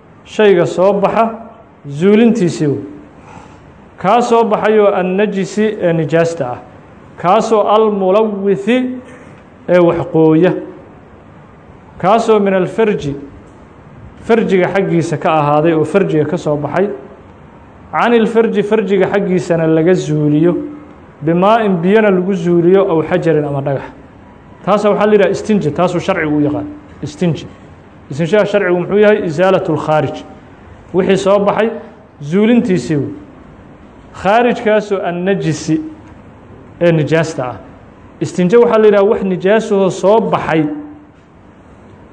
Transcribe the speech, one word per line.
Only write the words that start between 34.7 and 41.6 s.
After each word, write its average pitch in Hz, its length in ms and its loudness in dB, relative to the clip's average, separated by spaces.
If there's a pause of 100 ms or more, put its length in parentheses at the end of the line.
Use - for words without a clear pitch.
annajisi 170 760 -2 (1000)
ee 170 100 4
nijaasta 156 540 -2
ah. 120 100 -10 (640)
Istinja 180 400 2
waxaa 233 200 4
la 220 60 4
yidhaha 202 180 4
wax 220 200 0
nijaasahoo 190 640 0
soo 202 300 2
baxay 160 440 -2 (1500)